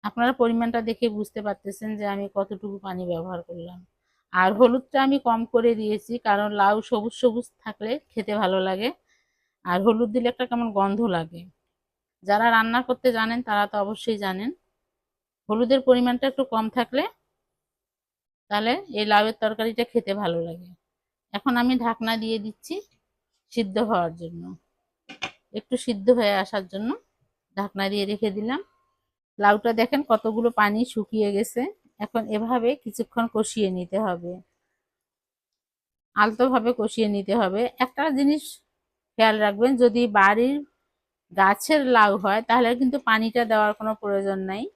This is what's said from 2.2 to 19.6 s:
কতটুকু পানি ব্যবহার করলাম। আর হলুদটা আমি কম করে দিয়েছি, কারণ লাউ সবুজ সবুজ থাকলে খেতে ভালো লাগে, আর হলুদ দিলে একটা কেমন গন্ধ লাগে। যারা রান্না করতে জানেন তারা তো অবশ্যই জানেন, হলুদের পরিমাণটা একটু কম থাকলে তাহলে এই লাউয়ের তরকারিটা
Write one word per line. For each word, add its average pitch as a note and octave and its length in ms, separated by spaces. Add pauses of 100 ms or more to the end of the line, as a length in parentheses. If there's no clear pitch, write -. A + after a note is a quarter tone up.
কতটুকু G3 500
পানি F#3 220
ব্যবহার F3 380
করলাম। F3 360 (540)
আর F#3 160 (100)
হলুদটা B3+ 440
আমি C4+ 160
কম A3+ 260
করে A#3 300
দিয়েছি, G#3+ 380 (140)
কারণ G#3 220 (120)
লাউ G3+ 140 (140)
সবুজ A3 320
সবুজ A#3+ 240 (160)
থাকলে A3 300 (180)
খেতে G#3 260
ভালো F#3+ 220 (100)
লাগে, G3 220 (760)
আর F3+ 180
হলুদ A3+ 280
দিলে A#3+ 180
একটা B3 180
কেমন A#3+ 240
গন্ধ G3 280 (160)
লাগে। E3+ 260 (800)
যারা G#3 260
রান্না A3+ 380
করতে B3+ 300
জানেন A3+ 300
তারা G#3 200
তো - 160
অবশ্যই G#3+ 420
জানেন, F#3+ 240 (1000)
হলুদের A#3+ 380
পরিমাণটা B3 400
একটু C4+ 160 (100)
কম A3 160
থাকলে B3+ 340 (1500)
তাহলে A3 220 (260)
এই G#3+ 120
লাউয়ের G#3+ 280
তরকারিটা A3 520